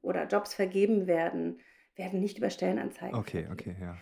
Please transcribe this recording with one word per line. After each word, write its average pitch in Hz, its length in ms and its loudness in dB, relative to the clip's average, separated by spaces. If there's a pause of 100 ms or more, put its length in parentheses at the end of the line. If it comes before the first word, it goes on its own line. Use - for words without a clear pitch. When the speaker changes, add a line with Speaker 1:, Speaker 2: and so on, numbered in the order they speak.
Speaker 1:
oder 185 260 0
Jobs 202 260 0
vergeben 196 540 4
werden, 170 520 2 (380)
werden 185 220 -2
nicht 196 180 -2
über 214 120 0
Stellenanzeigen - 680 -2
Speaker 2:
Okay, 82 280 -4
Speaker 1:
vergeben. - 40 -10
Speaker 2:
okay, 92 280 -8
ja, 87 220 -10